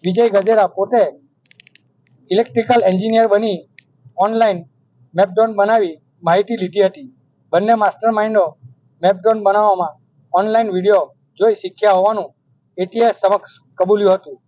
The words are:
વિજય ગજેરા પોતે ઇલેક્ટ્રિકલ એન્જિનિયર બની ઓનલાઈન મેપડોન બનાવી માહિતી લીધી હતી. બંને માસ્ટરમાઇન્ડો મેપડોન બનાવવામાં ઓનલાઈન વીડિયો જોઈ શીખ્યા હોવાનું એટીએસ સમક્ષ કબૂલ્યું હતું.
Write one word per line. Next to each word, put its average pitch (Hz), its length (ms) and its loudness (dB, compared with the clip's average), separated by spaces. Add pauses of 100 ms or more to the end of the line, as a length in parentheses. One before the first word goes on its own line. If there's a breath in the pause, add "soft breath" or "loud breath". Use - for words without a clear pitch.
વિજય 196 240 0
ગજેરા 202 400 2
પોતે 202 340 -2 (1300)
ઇલેક્ટ્રિકલ 233 520 0
એન્જિનિયર 220 440 0
બની 208 420 -2 (480)
ઓનલાઈન 208 520 -2 (460)
મેપડોન 202 400 0
બનાવી 202 460 0 (220)
માહિતી 196 340 0
લીધી 185 240 -4
હતી. 220 320 -2 (380)
બંને 208 240 2
માસ્ટરમાઇન્ડો 214 840 -2 (440)
મેપડોન 202 420 0
બનાવવામાં 196 560 0 (340)
ઓનલાઈન 214 400 0
વીડિયો 185 420 0 (220)
જોઈ 214 180 2
શીખ્યા 202 360 -2
હોવાનું 190 440 -2 (420)
એટીએસ 214 380 -2
સમક્ષ 196 360 -2 (240)
કબૂલ્યું 196 380 2
હતું. 151 340 -8